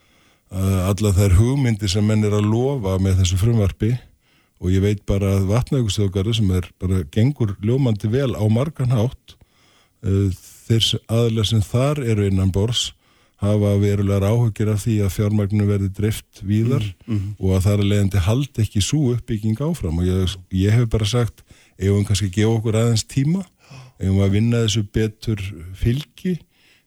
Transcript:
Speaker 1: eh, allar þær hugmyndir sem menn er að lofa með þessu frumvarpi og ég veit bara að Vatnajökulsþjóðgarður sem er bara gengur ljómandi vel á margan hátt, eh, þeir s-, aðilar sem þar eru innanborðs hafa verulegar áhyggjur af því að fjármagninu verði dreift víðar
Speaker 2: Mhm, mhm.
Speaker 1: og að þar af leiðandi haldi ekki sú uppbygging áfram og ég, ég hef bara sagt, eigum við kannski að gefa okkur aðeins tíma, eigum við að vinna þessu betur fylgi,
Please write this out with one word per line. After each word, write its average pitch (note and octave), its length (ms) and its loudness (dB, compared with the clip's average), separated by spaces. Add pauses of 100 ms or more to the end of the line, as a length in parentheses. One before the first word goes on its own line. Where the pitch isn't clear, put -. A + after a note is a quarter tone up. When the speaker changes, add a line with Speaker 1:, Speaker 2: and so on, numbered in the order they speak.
(520)
Speaker 1:
eh, F#2+ 360 0
allar G2+ 240 0
þær F#2+ 240 4
hugmyndir A2+ 540 2
sem G#2 160 0
menn G#2+ 180 2
er G#2 80 0
að G#2 180 2
lofa A#2 520 0
með F#2+ 180 2
þessu F#2 180 0
frumvarpi A2 600 0 (600)
og F#2 100 -2
ég F#2+ 100 2
veit G#2 260 0
bara G2 320 0
að F#2+ 120 0
Vatnajökulsþjóðgarður G#2 840 0
sem G#2+ 160 0
er F2+ 180 -2 (100)
bara F#2 260 -2
gengur A2 560 0
ljómandi A2+ 500 0
vel B2+ 240 -2
á G2+ 140 -2
margan B2+ 420 0
hátt, B2 440 -2 (680)
eh, G2 280 2 (380)
þeir A2+ 140 2
s-, - 260 -2
aðilar A2+ 380 0
sem A2 140 2
þar C3+ 440 0
eru G#2 260 0
innanborðs F#2+ 600 0 (500)
hafa G#2 360 2
verulegar G2+ 460 2
áhyggjur A2 480 0
af G2+ 140 -4
því A2+ 80 0 (100)
að F#2+ 80 -2
fjármagninu G#2 560 0
verði G2+ 240 0
dreift - 500 -6
víðar A2 380 0 (260)
Speaker 2:
Mhm, A2 80 -6
mhm. G2+ 240 -6
Speaker 1:
og F#2+ 200 0
að F2 80 2
þar G#2 140 2
af G2+ 40 2
leiðandi G2+ 360 2
haldi A#2 420 0
ekki G#2 180 -2
sú C#3 340 0
uppbygging A2 440 -4
áfram A2 400 -4
og F2+ 80 0
ég, F#2 300 0 (160)
ég F#2+ 200 2
hef A#2 160 2
bara A2 160 -2
sagt, A#2+ 380 -2 (360)
eigum G2+ 240 2
við F#2 40 -2
kannski G2 240 0
að - 20 -8
gefa G#2+ 240 2
okkur A2 240 -2
aðeins A#2 240 0
tíma, D#3+ 400 -2 (560)
eigum F#2+ 160 0
við G2 80 2
að F#2+ 80 2
vinna A#2 320 2
þessu A2 260 0
betur A2 500 -4 (340)
fylgi, C#3+ 640 -4 (480)